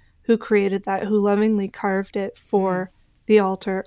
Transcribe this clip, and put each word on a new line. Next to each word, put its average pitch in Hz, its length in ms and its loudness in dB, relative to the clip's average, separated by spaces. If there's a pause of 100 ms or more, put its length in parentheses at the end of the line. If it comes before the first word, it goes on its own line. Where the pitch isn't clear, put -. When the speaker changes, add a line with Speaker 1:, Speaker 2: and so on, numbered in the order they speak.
(220)
Speaker 1:
who 233 160 2
created 196 460 0
that, 196 200 -4
who 208 140 0
lovingly 202 500 2
carved 196 480 -4
it 196 220 -6
for 185 540 -2
Speaker 2:
Hmm. - 340 -20
Speaker 1:
the 214 140 6
altar 190 460 -4